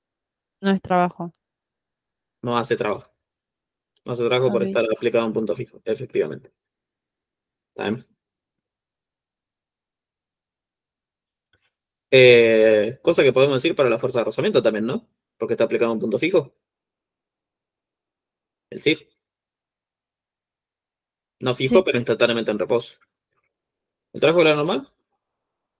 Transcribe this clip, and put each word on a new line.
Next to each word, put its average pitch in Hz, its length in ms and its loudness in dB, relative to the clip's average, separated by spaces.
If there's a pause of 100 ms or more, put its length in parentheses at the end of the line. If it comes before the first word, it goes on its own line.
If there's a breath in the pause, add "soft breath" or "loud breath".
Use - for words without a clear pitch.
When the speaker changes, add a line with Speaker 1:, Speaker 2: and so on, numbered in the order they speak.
(600)
Speaker 1:
No 196 100 0
es 190 100 -2
trabajo. 180 540 -4 (1040)
Speaker 2:
No 120 160 -4
hace 117 200 -2
trabajo. - 340 -6 (920)
No 123 80 -10
hace 120 120 -4
trabajo 123 240 0
por 98 140 -2
Speaker 1:
Ok. 98 60 -4
Speaker 2:
estar 117 160 -2
aplicado 113 400 -2
a - 20 -4
un 110 60 -6
punto 107 200 -4
fijo, - 300 -12
efectivamente. 101 680 -6 (1200)
¿Está 101 160 -6
bien? 117 140 -10 (4000)
Eh, 113 920 6
cosa 135 180 2
que 131 120 4
podemos 135 280 2
decir 165 140 -2
para 131 140 2
la 113 100 -2
fuerza 123 200 -4
de 110 60 -2
rozamiento 135 380 0
también, 107 240 -2
¿no? 175 200 -8 (320)
Porque 113 140 -6
está 110 120 0
aplicado 117 260 0
a - 20 -4
un 110 60 -6
punto 120 180 -4
fijo. 160 340 -2 (2250)
El - 80 -16
sir. - 280 -2 (2250)
No 127 140 -4
fijo, 131 220 -2
Speaker 1:
Sí. 185 100 6
Speaker 2:
pero 131 140 -2
instantáneamente 117 500 -2
en 104 80 -2
reposo. 117 420 -4 (1120)
¿El - 60 -16
trabajo 165 200 2
de 165 60 4
la 151 100 4
normal? 180 360 -4 (880)